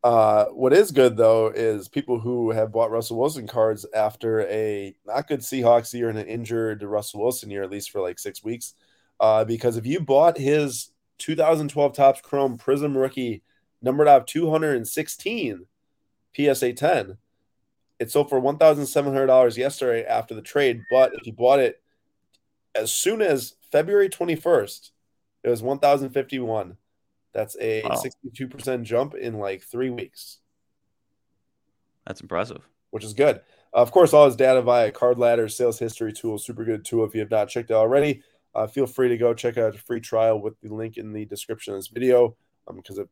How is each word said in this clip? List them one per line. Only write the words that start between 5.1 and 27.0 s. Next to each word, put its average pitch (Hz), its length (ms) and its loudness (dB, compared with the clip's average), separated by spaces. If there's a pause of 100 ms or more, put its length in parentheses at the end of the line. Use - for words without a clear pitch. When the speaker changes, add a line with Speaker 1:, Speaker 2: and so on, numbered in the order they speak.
Speaker 1:
good 139 140 -6
Seahawks 120 520 0
year 117 160 -4
and 110 80 -6
an 98 100 -8
injured 113 540 -6
Russell 104 400 -8
Wilson 113 300 -4
year, 101 100 -8
at 95 80 -8
least 101 220 -12
for, 101 100 -6
like, 90 160 -6
six - 260 -14
weeks. 120 300 -12 (480)
Uh, 110 220 2
because 113 320 -2
if 113 100 -8
you 156 140 -4
bought 156 380 4
his 143 540 -2 (260)
two 156 180 -6
thousand 156 340 2
twelve 143 220 0
Topps 139 300 4
Chrome 139 360 -2
Prism 139 400 -2
rookie 131 460 -4 (380)
numbered 139 260 2
out 139 140 8
of - 40 -14
two 165 240 -2
hundred 156 280 0
and 113 100 -6
sixteen 151 760 -8 (680)
P 143 160 0
S 135 160 0
A 123 80 0
ten, 120 460 -2 (840)
it 117 100 -6
sold 143 200 0
for 135 100 0
one 143 180 -2
thousand 147 280 4
seven 143 260 -2
hundred 135 160 0
dollars 127 300 4
yesterday 123 480 -2
after 113 280 -4
the 110 80 -12
trade. 123 480 0
But 127 260 4
if - 120 -14
you 110 60 -14
bought 123 260 4
it 127 240 0 (880)
as 110 200 -4
soon 214 280 -2
as 147 340 -2 (180)
February 196 340 2
twenty-first, 165 840 -2 (500)
it 120 60 -2
was 113 120 0
one 135 180 -4
thousand 139 320 2
fifty-one. 113 680 -6 (560)